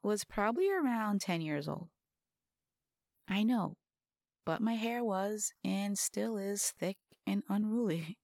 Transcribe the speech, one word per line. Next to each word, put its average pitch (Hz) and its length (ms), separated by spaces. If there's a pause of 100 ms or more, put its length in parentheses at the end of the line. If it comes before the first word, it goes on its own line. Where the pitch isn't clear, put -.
was 208 240
probably 240 460
around 226 500
ten 170 200
years 151 260
old. 165 220 (1400)
I 196 160
know, 214 340 (680)
but 160 160
my 226 120
hair 233 300
was 208 500 (100)
and 196 340
still 220 400
is 202 400
thick 185 200 (280)
and 202 220
unruly. 208 760